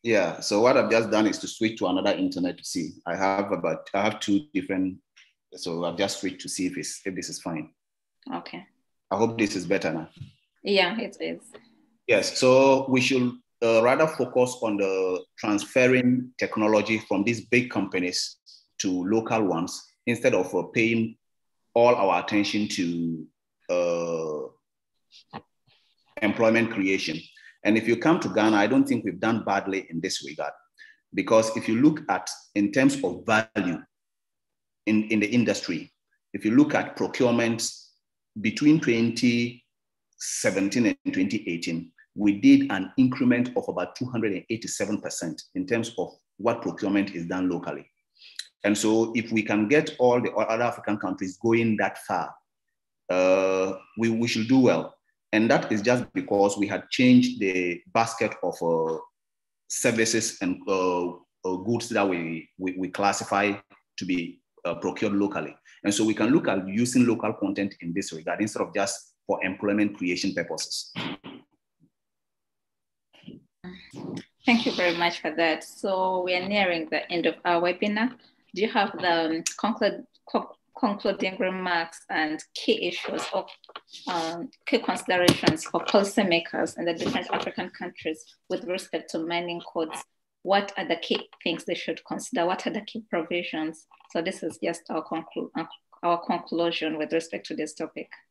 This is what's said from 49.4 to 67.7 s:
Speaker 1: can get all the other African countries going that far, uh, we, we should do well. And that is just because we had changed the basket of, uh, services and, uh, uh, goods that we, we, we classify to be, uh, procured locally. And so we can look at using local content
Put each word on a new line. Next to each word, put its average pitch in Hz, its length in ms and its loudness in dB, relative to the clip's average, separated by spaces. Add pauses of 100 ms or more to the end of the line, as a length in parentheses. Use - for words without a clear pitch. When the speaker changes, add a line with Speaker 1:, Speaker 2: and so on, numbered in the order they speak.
Speaker 1:
can 104 260 0
get 156 300 2
all 123 200 4
the 104 140 -2
other 110 300 0
African 113 340 -2
countries 95 400 -6
going 117 400 2
that 101 220 -2
far, 85 360 -4 (760)
uh, 95 640 4 (240)
we, 113 100 2
we 113 200 0
should 110 200 -2
do 131 120 8
well. 85 340 4 (380)
And 110 160 4
that 160 220 4
is 107 100 0
just 123 320 2
because 101 460 2
we 98 80 0
had - 240 -6
changed 123 480 6
the 92 420 0 (140)
basket 113 480 0
of, 87 180 -4
uh, 80 380 0 (720)
services 113 760 0
and, 90 240 -2
uh, 90 440 0 (340)
uh, 92 200 -2
goods 117 260 -2
that 101 180 2
we, 82 500 -4
we, 90 180 -4
we 92 120 -4
classify 101 640 0 (440)
to - 80 -8
be, 87 360 -4 (240)
uh, 85 100 -2
procured 95 380 -2
locally. 98 420 -2 (300)
And 101 100 2
so 110 100 2
we 110 100 4
can 110 160 2
look 160 180 4
at 95 180 -2
using 120 400 2
local 110 280 0
content 98 460 -4